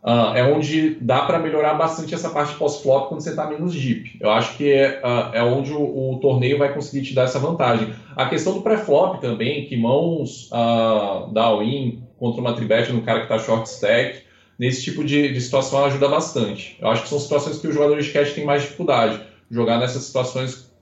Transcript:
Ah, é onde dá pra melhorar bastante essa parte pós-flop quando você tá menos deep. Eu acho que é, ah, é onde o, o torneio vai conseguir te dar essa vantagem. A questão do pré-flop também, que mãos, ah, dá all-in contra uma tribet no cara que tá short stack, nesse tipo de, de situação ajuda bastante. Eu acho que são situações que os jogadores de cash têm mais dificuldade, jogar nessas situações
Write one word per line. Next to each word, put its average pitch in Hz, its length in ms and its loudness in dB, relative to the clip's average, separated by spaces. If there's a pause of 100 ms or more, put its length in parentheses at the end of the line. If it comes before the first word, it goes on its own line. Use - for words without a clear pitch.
Ah, 117 280 4
é 123 80 4
onde 156 560 2
dá 131 220 2
pra 160 140 2
melhorar 151 380 2
bastante 160 400 -2
essa 156 160 -6
parte 147 240 -2
pós-flop 139 540 2
quando - 140 -8
você 160 120 -6
tá 151 160 -4
menos 165 240 -4
deep. 131 460 -4
Eu 107 100 0
acho 113 260 0
que 143 140 2
é, 135 320 4
ah, 120 320 0
é 117 80 2
onde 135 300 0
o, 139 400 -2
o 127 80 -4
torneio 131 380 2
vai 139 140 2
conseguir 139 320 -6
te 135 80 -8
dar 127 120 4
essa 127 160 -2
vantagem. 123 520 0 (220)
A 131 140 0
questão - 260 -2
do 190 80 -6
pré-flop 185 580 2
também, 127 460 -2
que 131 100 -6
mãos, 139 760 0
ah, 113 800 2
dá 113 140 4
all-in 117 580 0 (160)
contra 120 200 -2
uma 120 140 -2
tribet 113 380 2
no 117 100 0
cara 110 200 0
que - 60 -10
tá 113 80 0
short 113 320 -2
stack, 120 520 0 (360)
nesse 127 280 -2
tipo - 180 -6
de, 143 300 2
de 123 80 -2
situação 139 440 0
ajuda 139 220 2
bastante. 143 720 -2
Eu - 60 -4
acho 117 160 0
que - 60 -12
são 147 100 -2
situações 147 400 -2
que - 80 -8
os 147 80 -2
jogadores 147 300 2
de - 80 -8
cash 143 200 2
têm 147 120 -6
mais 143 180 2
dificuldade, 120 580 0 (300)
jogar 117 300 0
nessas 127 240 -4
situações - 640 -6 (120)